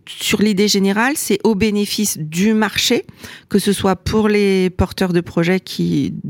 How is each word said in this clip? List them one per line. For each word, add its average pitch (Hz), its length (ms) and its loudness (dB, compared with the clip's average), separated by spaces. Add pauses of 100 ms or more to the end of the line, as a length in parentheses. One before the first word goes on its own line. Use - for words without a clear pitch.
sur - 340 -2
l'idée 208 280 2
générale, 202 480 0
c'est - 280 -2
au 226 120 4
bénéfice 208 640 -2
du 170 360 0
marché, 220 500 0 (460)
que 202 80 4
ce 202 140 0
soit 190 180 0 (140)
pour 214 240 2
les 196 420 2
porteurs 185 420 -2
de 175 80 2
projets 170 380 0
qui 170 560 -2 (160)